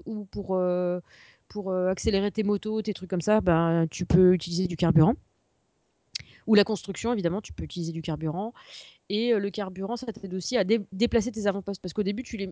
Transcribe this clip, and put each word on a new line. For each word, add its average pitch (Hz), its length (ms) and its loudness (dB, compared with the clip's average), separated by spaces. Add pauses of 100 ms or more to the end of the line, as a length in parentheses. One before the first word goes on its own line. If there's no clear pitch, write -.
ou 214 180 -8
pour, 190 320 -4
euh, 180 440 0 (540)
pour, 196 160 -6
euh, 185 180 0
accélérer 196 440 0
tes 220 100 -2
motos, 208 400 0
tes 214 120 -2
trucs 180 140 -12
comme 180 120 -2
ça, 214 200 4
ben, 165 480 4
tu - 180 -6
peux 185 280 6
utiliser 175 320 -2
du 175 100 -4
carburant. 160 380 6 (1300)
Ou 214 80 8
la 202 80 8
construction, 214 480 -4
évidemment, 185 280 0
tu - 120 -14
peux - 100 -8
utiliser 165 300 -6
du 160 100 -6
carburant. 160 500 -4 (560)
Et, 226 240 0
euh, 220 60 4
le 202 120 -2
carburant, 190 460 -6
ça 247 160 -8
t'aide 185 220 -10
aussi 190 220 -4
à 208 80 4
dé-, 208 260 2
déplacer 226 400 0
tes 214 160 -4
avant-postes. 196 340 -2
Parce 180 140 -8
qu'au 214 80 -2
début, 202 220 -2
tu 180 120 -10
les, 190 160 -6